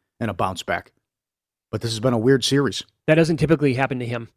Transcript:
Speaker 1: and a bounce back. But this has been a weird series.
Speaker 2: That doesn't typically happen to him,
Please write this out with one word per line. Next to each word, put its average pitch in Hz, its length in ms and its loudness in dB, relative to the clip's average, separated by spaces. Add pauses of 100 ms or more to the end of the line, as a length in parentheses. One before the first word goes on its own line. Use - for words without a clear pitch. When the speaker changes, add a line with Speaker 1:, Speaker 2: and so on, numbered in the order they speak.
(200)
Speaker 1:
and 113 100 -4
a 98 40 -6
bounce 92 300 -4
back. 87 280 -6 (800)
But 110 100 -4
this 113 100 -6
has 110 100 -8
been 127 120 2
a 117 40 2
weird 123 260 4
series. 139 400 0 (240)
Speaker 2:
That 156 80 6
doesn't 160 220 2
typically 147 360 2
happen 131 260 -2
to 123 60 -6
him, 117 320 -8